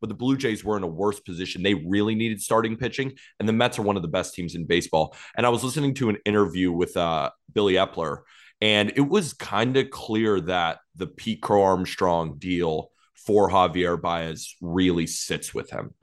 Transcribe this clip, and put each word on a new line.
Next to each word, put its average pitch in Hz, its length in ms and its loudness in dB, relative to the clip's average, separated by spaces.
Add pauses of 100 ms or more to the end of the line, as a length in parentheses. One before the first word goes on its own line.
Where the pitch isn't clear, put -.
but 110 80 -8
the 110 60 -10
Blue 127 220 0
Jays 120 280 -2
were 104 120 0
in 98 80 -4
a - 20 -2
worse 95 320 -2
position. 87 460 -8
They 101 100 4
really 98 400 0
needed 110 260 -4
starting 113 360 0
pitching, 127 360 -6 (280)
and 104 80 0
the 113 40 2
Mets 120 280 2
are - 20 -2
one 101 140 2
of 95 60 -2
the 85 60 -6
best 87 240 -2
teams 87 220 -8
in 85 100 -8
baseball. 80 520 0 (200)
And 117 80 2
I 123 40 4
was 120 160 0
listening 139 300 -2
to 131 140 0
an 104 160 0
interview 92 460 2
with, 85 260 -2
uh, 82 340 0 (220)
Billy 101 220 4
Epler, 87 460 0 (420)
and 104 340 4
it - 100 4
was 175 280 0
kinda 127 500 0
clear 110 560 0
that 85 380 -2 (180)
the 87 100 -8
Pete - 360 -8
Crow 101 200 4
Armstrong 87 760 2
deal 87 520 -2 (360)
for 101 240 4
Javier 87 500 2
Baez 82 600 -6
really 87 440 2
sits - 460 -6
with - 180 -8
him. - 200 -10 (120)